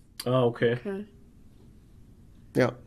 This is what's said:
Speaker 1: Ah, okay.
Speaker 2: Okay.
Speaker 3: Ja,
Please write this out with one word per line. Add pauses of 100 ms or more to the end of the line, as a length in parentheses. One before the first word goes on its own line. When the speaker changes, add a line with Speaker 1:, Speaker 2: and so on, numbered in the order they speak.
(240)
Speaker 1:
Ah,
okay.
Speaker 2:
Okay. (1500)
Speaker 3:
Ja, (140)